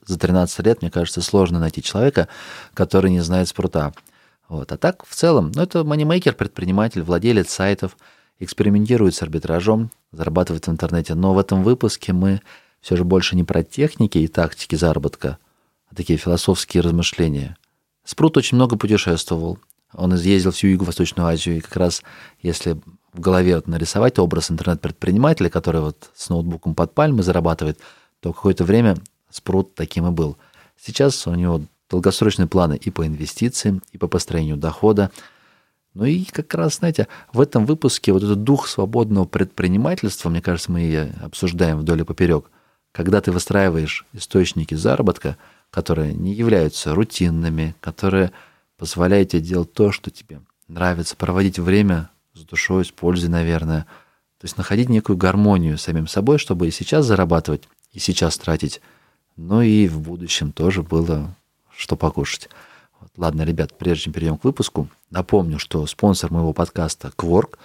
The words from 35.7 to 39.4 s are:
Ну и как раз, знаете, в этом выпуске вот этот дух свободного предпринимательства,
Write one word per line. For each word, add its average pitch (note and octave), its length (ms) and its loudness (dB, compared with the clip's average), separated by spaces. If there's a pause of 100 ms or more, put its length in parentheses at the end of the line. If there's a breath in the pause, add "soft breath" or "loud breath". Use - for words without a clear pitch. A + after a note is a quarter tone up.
Ну G2 100 -4
и E3+ 200 0
как - 280 -10
раз, E3 220 -2
знаете, E3 320 -2 (260 loud breath)
в A#2 80 4
этом B2 240 2
выпуске C#3 460 0
вот F#2+ 100 6
этот G#2 220 0
дух C3+ 240 2
свободного G#2+ 580 0
предпринимательства, F#2+ 1040 -2